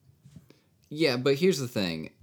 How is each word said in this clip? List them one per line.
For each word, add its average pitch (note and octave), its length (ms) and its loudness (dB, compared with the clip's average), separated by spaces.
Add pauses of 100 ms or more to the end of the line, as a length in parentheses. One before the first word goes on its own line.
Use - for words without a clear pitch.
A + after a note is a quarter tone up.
(920)
Yeah, D3 280 0
but C#3 180 2
here's E3 240 2
the B2+ 80 -4
thing. E2 440 -4 (120)